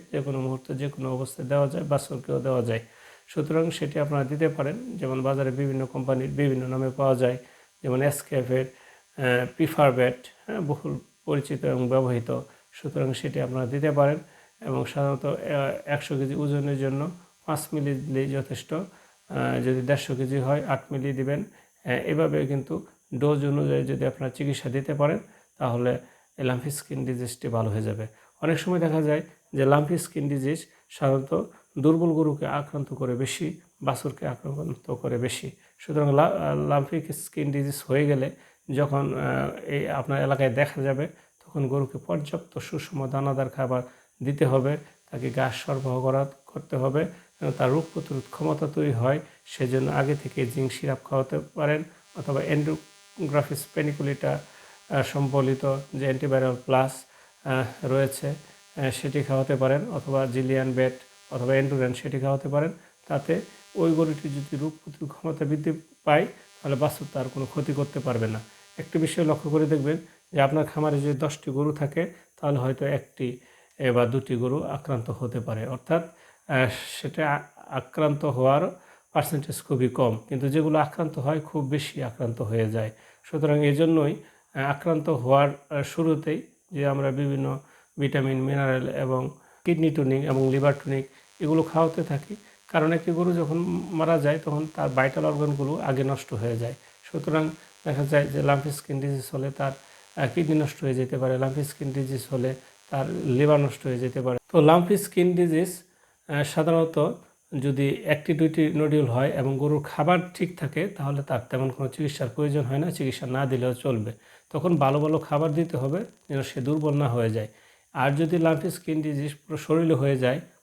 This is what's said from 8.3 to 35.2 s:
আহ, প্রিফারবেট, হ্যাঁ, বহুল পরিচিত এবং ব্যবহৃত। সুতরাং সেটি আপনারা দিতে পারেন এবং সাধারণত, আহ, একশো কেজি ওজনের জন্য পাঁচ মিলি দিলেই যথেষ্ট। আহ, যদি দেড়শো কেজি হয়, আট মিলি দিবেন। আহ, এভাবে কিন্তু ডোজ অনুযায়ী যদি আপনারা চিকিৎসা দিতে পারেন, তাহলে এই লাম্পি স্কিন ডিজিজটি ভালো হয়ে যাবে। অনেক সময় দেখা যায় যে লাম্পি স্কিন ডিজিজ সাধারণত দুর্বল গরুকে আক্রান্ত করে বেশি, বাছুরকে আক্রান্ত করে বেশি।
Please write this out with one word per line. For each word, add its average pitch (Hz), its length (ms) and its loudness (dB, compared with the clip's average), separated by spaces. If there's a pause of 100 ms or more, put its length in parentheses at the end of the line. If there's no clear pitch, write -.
আহ, 127 800 -2 (100)
প্রিফারবেট, 127 600 4 (300)
হ্যাঁ, 214 140 -4
বহুল 147 380 -4 (260)
পরিচিত 143 400 -2
এবং 127 240 2
ব্যবহৃত। 123 520 2 (320)
সুতরাং 139 420 -4
সেটি 135 260 -4
আপনারা 131 260 -2
দিতে 143 240 0
পারেন 143 280 4 (420)
এবং 131 240 -2
সাধারণত, 139 420 -2
আহ, 139 100 -2 (500)
একশো 147 320 -4
কেজি 135 160 -2
ওজনের 143 440 -2
জন্য 139 320 -2 (340)
পাঁচ 151 160 -4 (120)
মিলি 143 220 0
দিলেই 135 360 -2
যথেষ্ট। 135 440 -6
আহ, 175 100 -4 (800)
যদি 127 160 2
দেড়শো 139 340 0
কেজি 131 240 -2
হয়, 139 280 0
আট 143 260 -4
মিলি 139 200 -2
দিবেন। 139 320 -2 (400)
আহ, 139 60 -4
এভাবে 147 560 0
কিন্তু 139 400 -4 (280)
ডোজ 143 320 2
অনুযায়ী 139 380 2
যদি 135 220 -2
আপনারা 131 240 -4
চিকিৎসা 139 380 -4
দিতে 135 260 -2
পারেন, 147 240 2 (400)
তাহলে 123 400 0 (400)
এই 139 60 -4
লাম্পি 127 260 -2
স্কিন 139 340 -6
ডিজিজটি 123 440 -6
ভালো 110 220 0
হয়ে 107 120 0
যাবে। 110 240 -4 (360)
অনেক 156 160 2
সময় 180 200 0
দেখা 160 240 2
যায় 151 200 2 (320)
যে 135 100 2
লাম্পি 147 340 2
স্কিন 147 300 -4
ডিজিজ 143 380 -4 (240)
সাধারণত 135 540 0 (340)
দুর্বল 165 340 4
গরুকে 151 340 0
আক্রান্ত 143 480 -4
করে 123 200 -2
বেশি, 135 460 -4 (220)
বাছুরকে 135 440 -4
আক্রান্ত 139 640 -8
করে 127 280 -4
বেশি। 127 320 -4 (280)